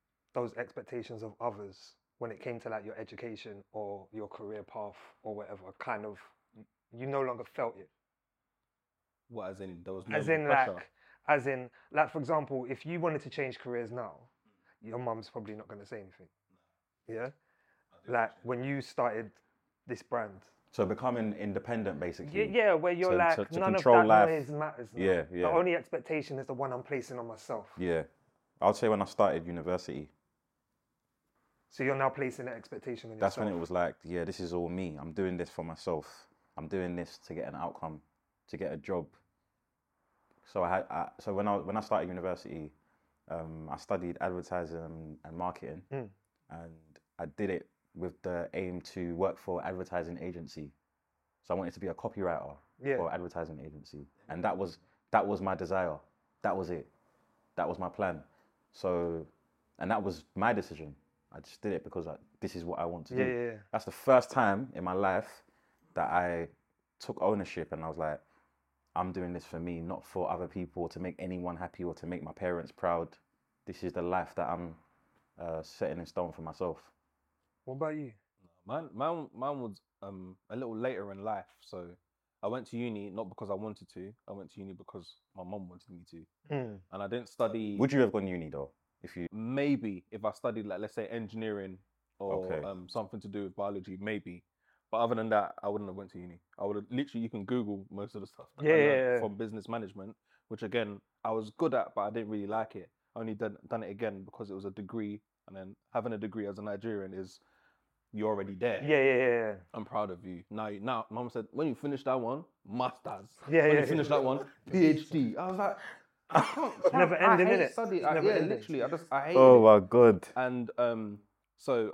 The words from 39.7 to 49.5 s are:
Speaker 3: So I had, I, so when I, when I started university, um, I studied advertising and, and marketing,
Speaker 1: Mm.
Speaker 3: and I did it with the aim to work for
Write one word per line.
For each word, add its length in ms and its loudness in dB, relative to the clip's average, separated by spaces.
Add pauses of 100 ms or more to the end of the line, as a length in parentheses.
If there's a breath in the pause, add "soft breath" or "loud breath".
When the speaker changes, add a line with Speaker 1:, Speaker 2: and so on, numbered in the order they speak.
Speaker 3:
So 200 -4
I 60 2
had, 220 2
I, 180 -4 (100)
so 140 -6
when 140 0
I, 80 2
when 220 -2
I 40 -2
started 280 0
university, 600 -8 (580)
um, 420 -8
I 60 -8
studied 420 -4
advertising 640 -4
and, 400 -12
and 140 -14
marketing, 440 -8 (100)
Speaker 1:
Mm. 180 -8 (400)
Speaker 3:
and 240 -14 (440)
I 100 -8 (100)
did 120 -2
it 200 -4 (260)
with 280 -8
the 300 -4
aim 280 -6
to 340 -6
work 220 0
for 240 -6